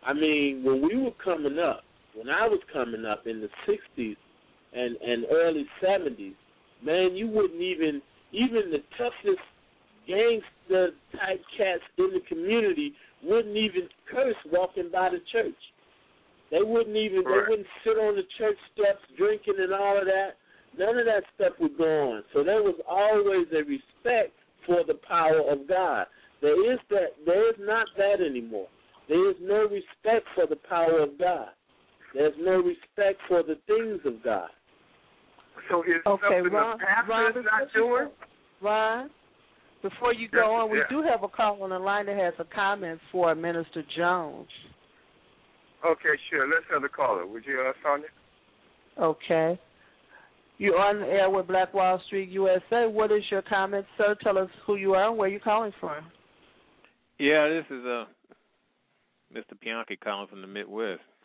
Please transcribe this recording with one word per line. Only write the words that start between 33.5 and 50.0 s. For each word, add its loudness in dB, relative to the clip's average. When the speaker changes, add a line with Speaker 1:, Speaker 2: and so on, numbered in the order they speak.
Speaker 1:
things 0
of -4
God. -2
Speaker 2:
So 2
is 0
Speaker 3:
Okay, 2
Speaker 2:
something 0
Speaker 3:
Ron, 0
Speaker 2:
the -8
pastor 0
Speaker 3:
Ron, 2
Speaker 2:
is -8
not 0
Speaker 3:
before -
you 2
Speaker 2:
doing? -6
Speaker 3:
go, -4
Ron, 0
before -2
you -2
Speaker 2:
Yes, -10
Speaker 3:
go 4
on, 0
we 0
Speaker 2:
yeah. 2
Speaker 3:
do -2
have 0
a -6
call 0
on -6
the -4
line -2
that -4
has 0
a -8
comment -4
for 2
Minister -6
Jones. -2
Speaker 2:
Okay, 0
sure. 0
Let's -2
have -2
the -4
caller. -2
Would -14
you, -4
uh, -2
Sonia? -2
Speaker 3:
Okay. 0